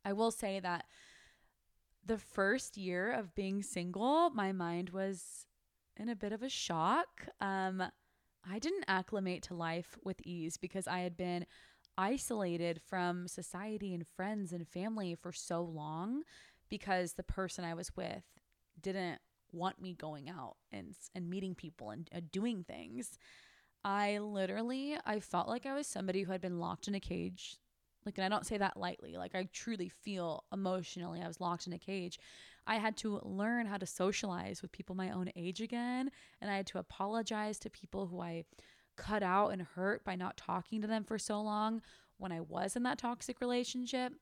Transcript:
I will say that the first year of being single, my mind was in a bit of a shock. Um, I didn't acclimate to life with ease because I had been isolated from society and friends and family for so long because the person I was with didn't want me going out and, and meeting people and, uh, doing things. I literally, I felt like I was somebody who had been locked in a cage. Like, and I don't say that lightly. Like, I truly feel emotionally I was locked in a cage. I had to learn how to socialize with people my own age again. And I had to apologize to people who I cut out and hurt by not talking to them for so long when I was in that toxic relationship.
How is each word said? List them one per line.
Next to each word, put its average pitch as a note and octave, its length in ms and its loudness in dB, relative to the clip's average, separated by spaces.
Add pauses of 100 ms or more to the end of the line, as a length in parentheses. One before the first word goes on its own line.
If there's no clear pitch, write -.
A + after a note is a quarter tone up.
I G3+ 100 2
will A3+ 160 6
say G3 300 -2
that F3 260 -2 (1160)
the A3 120 2
first G3+ 600 2
year F#3 360 2
of G#3+ 220 -2
being G3 280 0
single, A3 680 4
my G3+ 220 2
mind F3 380 0
was F#3+ 560 -4 (500)
in G#3+ 120 -4
a A#3 80 -2
bit G3+ 160 -2
of A3 100 -2
a C4 60 -2
shock. G3 760 2 (140)
Um, F#3+ 420 2 (640)
I G3 100 -4
didn't F4+ 300 0
acclimate F#3+ 560 2
to F3+ 100 -8
life E3+ 480 -2
with F#3 220 -4
ease E3+ 320 -4
because F3+ 300 -4
I F3+ 140 2
had F3+ 160 -2
been F3 280 0 (540)
isolated F#3 880 2
from F3+ 420 2
society G3+ 640 -4
and E3+ 140 -2
friends G3 460 -2
and E3+ 140 -4
family F#3+ 480 -2
for E3+ 180 -8
so E3+ 300 0
long E3 600 -2 (480)
because F#3 420 2
the F3+ 100 -6
person F#3 420 -2
I E3+ 100 -2
was - 220 -6
with F3 280 -4 (560)
didn't F#3 400 -2 (320)
want F3+ 280 -2
me F#3 140 -6
going D3+ 340 -8
out C3+ 280 -8 (140)
and, G2 240 -8 (200)
and F3 160 -4
meeting F#3+ 240 -2
people D3+ 360 -10
and, D3+ 240 -8
uh, F3 60 -4 (100)
doing G3+ 340 0
things. E2+ 540 -10 (680)
I G#3 340 2
literally, G#3+ 800 0 (100)
I G#3+ 140 2
felt - 280 0
like A#3+ 160 0
I C4+ 100 -2
was C#4+ 120 0
somebody F#3+ 360 0
who F#3 100 0
had F#3 80 0
been F3+ 180 0
locked E3+ 280 -2
in G3+ 80 0
a G3 60 0
cage. F3+ 560 -4 (480)
Like, G3+ 140 -4
and F#3+ 60 2
I F#3+ 40 4
don't G3 180 2
say A3 120 0
that G3 180 2
lightly. F3+ 400 -4
Like, F3+ 180 -6
I F#3 180 0
truly F#3+ 360 -4
feel F3 640 -4
emotionally F3+ 720 -2
I E3+ 60 -4
was E3 120 -8
locked F3 260 0
in F3+ 60 -4
a E3 60 -4
cage. F3+ 400 -4 (480)
I A3 100 4
had A3 220 2
to G#3 240 0
learn G#3+ 440 2
how G3+ 120 -2
to F#3 80 -2
socialize F#3 720 0
with - 120 -8
people - 220 -8
my F#3 160 0
own F3+ 260 0
age F3+ 240 -2
again. B3 500 0 (300)
And G3+ 100 -2
I G3 60 2
had G3 100 0
to - 120 -4
apologize G#3+ 840 0
to G#3 100 -8
people G3 360 -4
who F3+ 140 -4
I E3+ 240 -4 (520)
cut G#3 260 2
out F#3+ 260 8
and F#3+ 140 0
hurt F#3+ 420 2
by F#3 120 0
not F3+ 200 -2
talking F#3+ 460 0
to G#3+ 60 0
them A3 160 2
for A3 140 0
so G#3 220 0
long G#3+ 400 2 (380)
when F#3 140 -4
I E3 80 -2
was F3+ 360 0
in A#3+ 80 2
that B3 140 2
toxic A#3+ 420 -2
relationship. B3 800 2